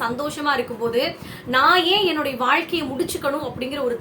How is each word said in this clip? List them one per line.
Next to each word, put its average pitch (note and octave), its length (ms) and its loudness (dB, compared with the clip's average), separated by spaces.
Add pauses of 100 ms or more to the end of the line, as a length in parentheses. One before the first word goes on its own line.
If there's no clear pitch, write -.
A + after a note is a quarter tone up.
சந்தோஷமா D4 560 -2
இருக்கும்போது A#3 440 -2 (540)
நான் D#4 240 8 (140)
ஏன் G#4 180 4
என்னுடைய C#4+ 320 -2
வாழ்க்கையை D#4 460 2
முடிச்சுக்கணும் D4 580 -2
அப்படிங்கிற B3+ 400 -6
ஒரு A#3+ 140 -2